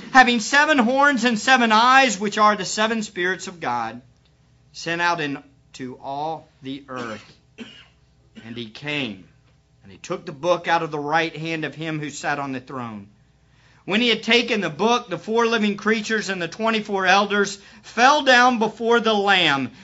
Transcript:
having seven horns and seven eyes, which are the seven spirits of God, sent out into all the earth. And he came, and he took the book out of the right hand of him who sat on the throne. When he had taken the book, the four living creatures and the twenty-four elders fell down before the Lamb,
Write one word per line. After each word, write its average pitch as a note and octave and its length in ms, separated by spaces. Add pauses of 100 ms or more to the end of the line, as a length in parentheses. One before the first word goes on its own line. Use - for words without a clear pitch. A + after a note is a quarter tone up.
(120)
having A#3+ 280
seven D4 380
horns C4 460
and A#3 140
seven A#3+ 320
eyes, B3 480
which G#3 200
are G#3 180
the F#3+ 80
seven A3 400
spirits F3+ 420
of E3+ 140
God, A#2+ 420 (720)
sent E3+ 280
out E3+ 200
into C3+ 840
all D3+ 460 (140)
the C#3 260
earth. A#2+ 360 (1200)
And A2+ 120
he A#2+ 100
came, A2 640 (560)
and G2 80
he F#2+ 60
took E3+ 280
the F3 60
book E3+ 340
out E3 160
of D#3+ 80
the D3+ 80
right D#3 380
hand D#3+ 280
of C3+ 120
him D#3 240
who D3+ 100
sat D3+ 300
on C#3 100
the B2+ 100
throne. A#2 460 (800)
When G3 160
he A#3+ 100
had A3 120
taken A#3 380
the E3+ 100
book, A3+ 400
the E3+ 80
four A3+ 260
living G#3+ 320
creatures G#3+ 520
and F#3+ 120
the E3 60
twenty-four G#3+ 580
elders G3+ 540 (240)
fell C#4 400
down B3 380
before A3+ 400
the A3 120
Lamb, F3+ 600 (120)